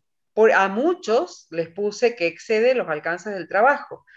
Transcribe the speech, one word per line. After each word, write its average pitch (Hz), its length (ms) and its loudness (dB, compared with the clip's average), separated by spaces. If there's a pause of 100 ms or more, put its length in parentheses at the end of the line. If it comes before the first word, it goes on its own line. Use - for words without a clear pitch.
(340)
Por, 220 180 4
a 190 180 4
muchos 277 840 -2
les 165 180 -4
puse 208 460 -2
que 170 120 -2
excede 220 460 0
los 208 140 -2
alcances 165 460 -6
del 175 140 -8
trabajo, 262 580 0 (120)